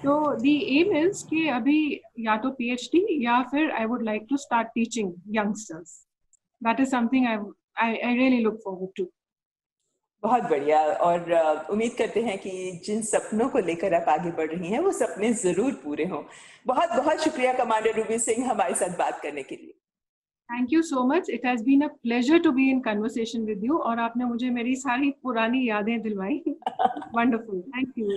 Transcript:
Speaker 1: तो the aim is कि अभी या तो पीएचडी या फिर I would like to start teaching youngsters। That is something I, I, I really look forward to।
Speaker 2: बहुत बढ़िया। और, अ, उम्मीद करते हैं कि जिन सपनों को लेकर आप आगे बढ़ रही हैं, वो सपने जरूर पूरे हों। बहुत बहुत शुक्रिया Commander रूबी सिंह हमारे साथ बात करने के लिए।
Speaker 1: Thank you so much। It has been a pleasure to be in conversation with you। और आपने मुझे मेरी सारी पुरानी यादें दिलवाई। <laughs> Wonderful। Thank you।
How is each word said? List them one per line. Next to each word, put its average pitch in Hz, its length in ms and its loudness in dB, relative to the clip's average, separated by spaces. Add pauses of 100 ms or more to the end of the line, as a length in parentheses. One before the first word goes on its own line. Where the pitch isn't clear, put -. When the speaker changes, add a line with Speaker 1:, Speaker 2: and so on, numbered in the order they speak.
Speaker 1:
तो 294 300 2
the 277 480 2
aim 359 260 2
is 403 140 -4
कि 320 260 -2
अभी 277 520 2 (180)
या 220 180 0
तो 262 140 -2
पीएचडी 269 760 0
या 240 180 4
फिर 277 280 0
I 220 160 -2
would 226 160 -2
like 214 200 -2
to 277 120 -2
start 233 320 0 (120)
teaching 226 300 -2
youngsters। 202 1000 -6 (600)
That 233 140 0
is 262 60 4
something 254 400 2
I, 220 120 0 (460)
I, 226 120 0
I 240 200 0
really 254 280 4
look 214 120 2 (120)
forward 185 320 -8
to। 180 60 -2 (1160)
Speaker 2:
बहुत 220 200 2
बढ़िया। 151 500 2
और, 170 400 2
अ, 156 380 2
उम्मीद 226 240 0
करते 214 280 0
हैं 202 160 -2
कि 185 460 -8
जिन 214 180 -2
सपनों 220 460 0
को 269 100 0
लेकर 170 360 0
आप 175 140 2
आगे 170 220 2
बढ़ 160 200 -2
रही 170 200 -6
हैं, 247 100 0
वो 381 120 2
सपने 220 400 0
जरूर 208 400 0
पूरे 151 320 -6
हों। 170 180 -6 (440)
बहुत 285 220 2
बहुत 311 300 0
शुक्रिया 262 340 2
Commander 226 440 0
रूबी 220 220 -2
सिंह 240 320 -2
हमारे 185 240 0
साथ 180 240 -2
बात 156 220 -2
करने 147 220 -8
के - 140 -12
लिए। - 180 -20 (800)
Speaker 1:
Thank 247 140 -2
you 320 240 2
so 254 200 2
much। 370 120 2 (100)
It 240 120 -8
has 233 200 0
been 277 160 6
a 294 80 0 (160)
pleasure 254 400 4
to 311 60 6
be 269 220 4
in 254 140 0
conversation 220 640 -2
with 208 160 -4
you। 311 120 2
और 233 180 -2
आपने 233 260 -2
मुझे 247 260 -2
मेरी 240 260 -2
सारी 269 340 0
पुरानी 247 580 0
यादें 214 340 0
दिलवाई। 208 420 -4
<laughs> 302 60 -2 (680)
Wonderful। 226 380 0
Thank 254 420 -8
you। 214 180 -4